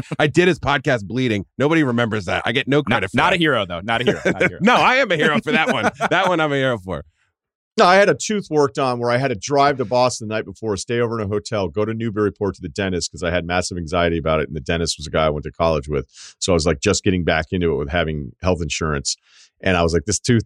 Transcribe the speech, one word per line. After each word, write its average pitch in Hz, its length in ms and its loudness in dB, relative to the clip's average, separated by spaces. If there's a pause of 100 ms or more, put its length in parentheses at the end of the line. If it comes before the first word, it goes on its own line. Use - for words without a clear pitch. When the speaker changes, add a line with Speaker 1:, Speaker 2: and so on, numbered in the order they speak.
Speaker 1:
<laughs> - 120 -6
Speaker 2:
I 151 80 2
did 175 220 4
his 165 100 0
podcast 135 480 0
bleeding. 117 380 -2 (120)
Nobody 156 240 2
remembers 117 440 0
that. 90 200 -2
I 120 60 0
get 123 160 -2
no 139 120 2
Speaker 1:
Not, 143 80 0
Speaker 2:
credit 123 240 0
for - 40 -8
Speaker 1:
not 151 140 2
Speaker 2:
that. 190 60 2
Speaker 1:
a - 40 0
hero, 135 260 2
though. 87 140 -6
Not 113 220 -2
a - 20 -4
hero. - 220 0
Not 185 180 0
a 185 60 4
hero. 87 100 -8
Speaker 2:
<laughs> - 40 -2
No, 233 120 6
I 190 200 4
am 262 180 0
a - 20 2
hero 151 240 2
for 151 140 -2
that 151 180 2
one. 131 180 0 (100)
Speaker 1:
<laughs> - 100 0
Speaker 2:
That 180 180 2
one 175 140 2
I'm 156 100 0
a 139 60 0
hero 131 200 0
for. 92 280 -8 (720)
Speaker 3:
No, 220 80 6
I 180 100 8
had 202 140 6
a 151 60 2
tooth 202 340 -4
worked 151 300 2
on 127 200 0
where 120 120 0
I 120 60 4
had 131 120 0
to 123 60 -2
drive 139 420 2
to 127 80 -2
Boston 123 420 0
the 107 80 -6
night 110 100 -4
before, 101 300 -6
stay 117 240 -4
over 117 200 -2
in 104 60 -4
a 95 40 -4
hotel, 101 400 -2
go 104 160 -2
to 113 80 -2
Newburyport 104 600 -2
to - 60 -20
the 92 80 -8
dentist 90 440 -4
'cause 78 100 -10
I 85 80 0
had 87 140 0
massive 87 320 -2
anxiety 85 400 0
about 80 240 0
it. 71 80 -4
And 78 80 -8
the 73 40 -6
dentist 85 360 -2
was 76 100 -12
a - 20 -10
guy 80 160 2
I 78 40 2
went 76 160 -4
to 73 60 -10
college 78 360 -2
with. 71 180 -4 (340)
So - 120 -2
I 87 40 6
was, 80 100 2
like, 80 160 0
just 101 240 0
getting 92 180 -2
back 80 280 0
into 87 220 0
it 69 40 -2
with 71 120 -6
having 76 420 -4 (100)
health 87 200 0
insurance. 76 540 -4 (460)
And 92 160 2
I 85 60 2
was 82 100 0
like, 85 120 0
"This 98 140 -4
tooth 117 260 2